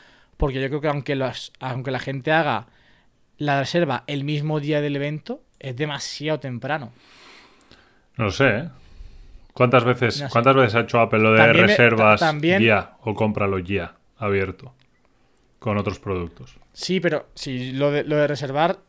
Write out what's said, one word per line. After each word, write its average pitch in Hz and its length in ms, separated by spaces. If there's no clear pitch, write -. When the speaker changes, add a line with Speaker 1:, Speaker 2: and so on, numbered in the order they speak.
Speaker 1:
porque 135 260
yo 135 60
creo 139 140
que 151 80
aunque 143 260
las, 131 440
aunque 131 320
la 127 80
gente 135 340
haga 147 340
la 147 240
reserva 139 460
el 143 180
mismo 151 340
día 147 220
del 147 160
evento, 151 440
es 131 180
demasiado 151 640
temprano. 135 500
Speaker 2:
No 113 80
lo 98 60
sé, 135 180
¿eh? 123 200
¿Cuántas 123 300
veces, 120 380
Speaker 1:
No 143 60
sé. 123 40
Speaker 2:
cuántas 123 240
veces 120 200
ha 117 60
hecho 117 180
Apple 110 200
lo 110 140
de 110 40
Speaker 1:
También 113 280
me, - 20
Speaker 2:
reservas 110 520
Speaker 1:
ta-, 170 80
también 160 360
Speaker 2:
ya 107 380
o 110 140
cómpralo 104 440
ya 90 360
abierto 98 560
con 104 180
otros 98 220
productos? 90 580
Speaker 1:
Sí, - 260
pero 160 360
si 127 360
lo 139 200
de, 143 120
lo 151 140
de 147 100
reservar 147 600